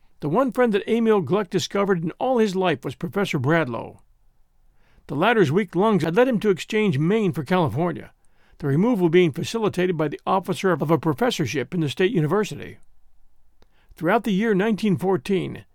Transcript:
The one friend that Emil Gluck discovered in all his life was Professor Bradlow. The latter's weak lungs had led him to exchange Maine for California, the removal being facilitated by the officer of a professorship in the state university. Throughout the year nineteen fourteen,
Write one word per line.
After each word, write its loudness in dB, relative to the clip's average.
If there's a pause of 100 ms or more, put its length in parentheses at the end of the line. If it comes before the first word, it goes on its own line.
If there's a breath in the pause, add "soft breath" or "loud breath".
(200)
The -6
one 0
friend 2
that -2
Emil 2
Gluck -2
discovered -2
in -4
all 0
his 2
life 0
was -8
Professor -4
Bradlow. -2 (1080)
The -6
latter's 2
weak -2
lungs 2
had -2
led 4
him 0
to 0
exchange 0
Maine 0
for -6
California, -2 (480)
the -4
removal 2
being 6
facilitated -2
by 0
the -10
officer 0
of 0
a 4
professorship -2
in -2
the 0
state 0
university. -2 (1160)
Throughout 0
the 0
year 2
nineteen 2
fourteen, -2